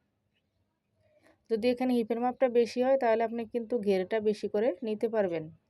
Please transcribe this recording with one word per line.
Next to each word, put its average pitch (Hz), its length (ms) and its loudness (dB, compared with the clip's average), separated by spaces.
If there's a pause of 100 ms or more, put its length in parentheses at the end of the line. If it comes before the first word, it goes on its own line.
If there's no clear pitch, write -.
(1500)
যদি 226 180 -2
এখানে 254 260 0
হিপের 233 260 0
মাপটা 247 280 0
বেশি 233 340 2
হয় 269 160 4
তাহলে 233 260 2
আপনি 226 220 -4
কিন্তু 233 320 -4
ঘেরটা 196 420 0
বেশি 214 280 -2
করে 208 200 0 (140)
নিতে 214 260 -2
পারবেন। 185 360 -2 (260)